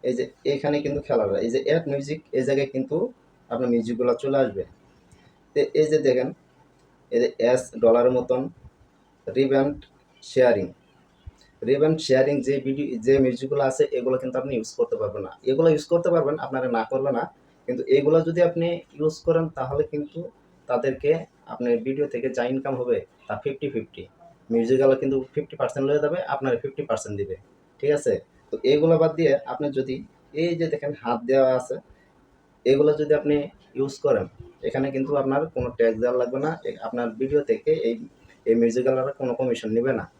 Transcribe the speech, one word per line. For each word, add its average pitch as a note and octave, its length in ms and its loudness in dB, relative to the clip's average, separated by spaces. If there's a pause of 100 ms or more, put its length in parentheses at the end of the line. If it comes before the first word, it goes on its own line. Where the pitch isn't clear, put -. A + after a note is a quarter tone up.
এই B2+ 140 0
যে B2+ 60 -2 (280)
এখানে D3 320 -2
কিন্তু C#3+ 220 -4
খেলাটা, G#2 380 0
এই A#2 100 -2
যে C3 120 2
অ্যাড D#3+ 260 2
মিউজিক, C#3+ 260 -6 (140)
এই B2+ 160 0
জায়গায় C#3 260 0
কিন্তু C3 220 -4 (540)
আপনার A#2+ 220 -2
মিউজিকগুলো A#2+ 400 0 (100)
চলে C#3 200 0
আসবে। G2 200 -2 (920)
তো - 20 2 (220)
এই D3+ 100 4
যে D#3 160 4
দেখেন, C3 220 2 (840)
এই A#2 100 2
যে B2 60 2 (220)
এস B2+ 120 4 (200)
ডলারের A#2+ 360 6
মতন B2+ 220 0 (840)
রিব্যান্ড C3+ 520 2 (460)
শেয়ারিং, A#2 420 4 (960)
রিব্যান্ড D3 340 2 (100)
শেয়ারিং C3+ 280 4 (120)
যে C3+ 80 0 (120)
ভিডিও, C3+ 200 -4 (200)
যে C3+ 80 6 (100)
মিউজিকগুলো C3 460 -2
আছে, C3 120 0 (160)
এগুলো B2+ 240 0
কিন্তু B2+ 160 -6
আপনি C3+ 200 -6
ইউজ A2 200 -6
করতে - 220 0
পারবেন G#2 260 -4
না। F2+ 60 -14 (180)
এগুলো E3 240 4
ইউজ D3 180 -2
করতে E3+ 220 2
পারবেন, D3 200 2 (100)
আপনারা C3 320 -4
না A2+ 60 0 (100)
করবে C3+ 260 -2
না, B2+ 40 -2 (460)
কিন্তু B2 140 -4 (140)
এগুলো D3 220 4 (100)
যদি E3 200 -2
আপনি E3+ 180 -2 (320)
ইউজ D#3 180 -2 (100)
করেন, E3 180 2 (140)
তাহলে C3+ 240 -2 (100)
কিন্তু D3+ 260 -8 (500)
তাদেরকে C3 420 0 (420)
আপনার A#2+ 200 -2 (140)
ভিডিও C#3 200 -2
থেকে B2+ 300 -4
যা B2 60 -2 (100)
ইনকাম C3+ 280 -4
হবে, B2 160 0 (280)
তা G#2+ 180 -6
ফিফটি - 280 -6
ফিফটি। - 320 -8 (480)
মিউজিকওয়ালা C3 520 4
কিন্তু C3+ 140 0 (160)
ফিফটি - 240 -6
পার্সেন্ট C3+ 300 -4
লয়ে D3 180 2
যাবে, D#3+ 140 -2 (160)
আপনার C3 180 -2 (100)
ফিফটি C3+ 260 -8
পার্সেন্ট G#2+ 320 -4
দিবে। G2 160 -6 (440)
ঠিক C#3 180 0
আছে? B2+ 140 0 (400)
তো - 20 -4 (180)
এগুলো D#3+ 260 4
বাদ D#3+ 180 4
দিয়ে D#3 160 4 (140)
আপনি C#3+ 200 -6 (120)
যদি C3 160 -4 (480)
এই F3 180 0
যে - 120 0
দেখেন C#3+ 200 -6 (100)
হাত A#2+ 160 -2 (120)
দেওয়া C3 280 6
আছে, B2+ 180 -6 (880)
এগুলো C#3 240 4 (100)
যদি D3+ 140 2
আপনি D3 220 2 (380)
ইউজ C#3 200 -4 (100)
করেন, A2 220 2 (360)
এখানে - 320 -2
কিন্তু C3+ 160 -2 (120)
আপনার C3+ 180 0 (140)
কোনো B2 220 -4
ট্যাক্স A2+ 240 2
দেওয়া B2 200 0
লাগবে B2 240 -2
না। D#3 60 0 (180)
এ-, - 180 -10
আপনার A#2+ 200 -4 (140)
ভিডিও C#3 200 2 (100)
থেকে - 200 0 (180)
এই, A#2+ 60 0 (520)
এই A2+ 140 4
মিউজিকওয়ালারা B2+ 600 2
কোনো B2+ 180 -2
কমিশন A#2 380 -2
নেবে B2+ 220 2
না। F#2+ 60 -6 (140)